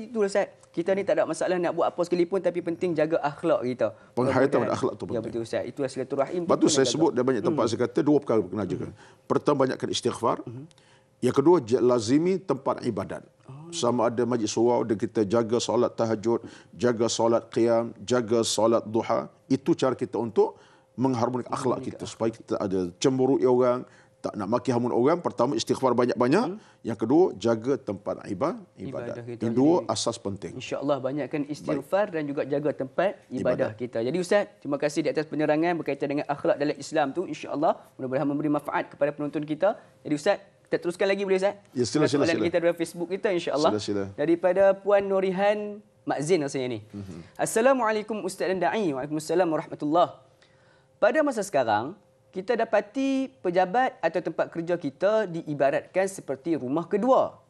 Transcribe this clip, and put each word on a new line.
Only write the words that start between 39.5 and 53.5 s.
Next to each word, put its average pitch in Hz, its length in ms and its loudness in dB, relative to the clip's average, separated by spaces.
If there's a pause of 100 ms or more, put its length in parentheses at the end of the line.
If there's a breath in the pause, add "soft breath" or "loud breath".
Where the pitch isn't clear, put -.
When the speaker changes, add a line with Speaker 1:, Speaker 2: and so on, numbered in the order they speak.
Speaker 1:
Jadi 147 140 -4
Ustaz, 196 220 0 (260)
kita - 160 -4
teruskan 175 260 -4
lagi 196 160 0
boleh 190 140 0
Ustaz? 196 240 0 (100)
Speaker 2:
Ya, 123 140 -2
sila, 151 240 2
sila, 139 160 2
Speaker 1:
Soalan 165 100 4
Speaker 2:
sila. 165 140 0
Speaker 1:
kita 175 100 0
dalam 170 160 4
Facebook 170 380 -6
kita 190 180 -2
insya-Allah. 160 440 0
Speaker 2:
Sila, 104 80 -2
sila. 101 220 -2 (120)
Speaker 1:
Daripada 180 580 4
Puan 202 300 2
Nurihan 196 560 0 (420)
Mak 139 180 -4
Zain 160 200 2
rasanya 139 300 -2
ni. 113 180 -4
Speaker 2:
Mhm. 95 320 -12 (160 loud breath)
Speaker 1:
"Assalamualaikum 220 880 0
Ustaz 185 240 -6
dan 185 100 0
Da'i." 180 320 0
Waalaikumsalam 151 560 -2
warahmatullah. 151 720 0 (800 soft breath)
"Pada 240 240 4
masa 254 220 -2
sekarang, 135 480 0 (400)
kita 202 240 -2
dapati 262 720 0 (100)
pejabat 185 640 0